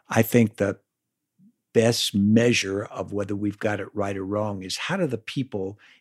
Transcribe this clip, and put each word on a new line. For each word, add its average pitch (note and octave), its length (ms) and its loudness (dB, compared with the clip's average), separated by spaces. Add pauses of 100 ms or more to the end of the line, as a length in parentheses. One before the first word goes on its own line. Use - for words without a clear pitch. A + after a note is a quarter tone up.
I A#2 140 4
think A2+ 340 2
the G2+ 240 -2 (920)
best A#2 440 2
measure G#2 720 4
of - 260 -10
whether G2+ 240 -4
we've G2+ 240 -4
got G#2 180 -2
it G2 160 -12
right G2 220 -4
or F#2+ 80 -6
wrong G2+ 400 -4
is F#2 120 -8
how - 200 -6
do F#3 100 0
the B2 100 -4
people G#2 600 -6 (220)